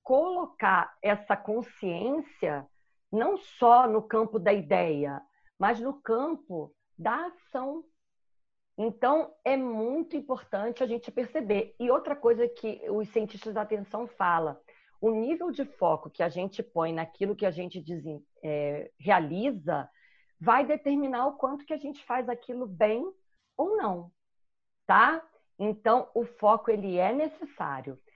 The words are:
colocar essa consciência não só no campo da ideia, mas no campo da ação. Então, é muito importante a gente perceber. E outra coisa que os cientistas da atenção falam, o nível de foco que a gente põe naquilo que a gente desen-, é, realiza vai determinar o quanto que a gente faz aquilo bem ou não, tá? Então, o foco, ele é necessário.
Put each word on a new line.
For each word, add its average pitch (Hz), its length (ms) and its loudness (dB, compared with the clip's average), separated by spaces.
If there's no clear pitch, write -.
colocar 269 1000 2
essa 208 340 0
consciência 202 1300 -4
não 269 260 0
só 240 520 6
no 220 140 2
campo 220 360 0
da 185 140 4
ideia, 151 680 0
mas 214 220 0
no 269 140 -6
campo 226 800 -4
da 240 300 -4
ação. 294 580 -10
Então, 247 560 0
é 269 120 2
muito 254 600 -4
importante 240 640 -6
a 254 40 0
gente 233 240 -6
perceber. 220 680 -2
E 240 120 0
outra 285 260 0
coisa 233 320 4
que 220 420 -8
os 208 180 -2
cientistas 214 460 -4
da 214 80 -2
atenção 214 440 -6
falam, 165 520 0
o 220 100 2
nível 311 400 -2
de 277 160 -6
foco 160 420 -2
que - 140 -6
a 170 80 0
gente 185 320 -6
põe 165 280 -2
naquilo 165 460 -4
que 208 80 -4
a 185 60 2
gente 175 280 -10
desen-, 156 460 -10
é, 147 560 -4
realiza 165 880 0
vai 233 240 4
determinar 277 640 0
o 285 80 -2
quanto 285 320 -4
que 320 80 -4
a - 20 -6
gente 285 300 -10
faz 247 200 -4
aquilo 240 400 -8
bem 214 380 0
ou 381 220 0
não, 180 340 -4
tá? 247 360 6
Então, 220 560 2
o 233 100 0
foco, 220 460 2
ele 196 260 0
é 185 160 2
necessário. 180 880 -6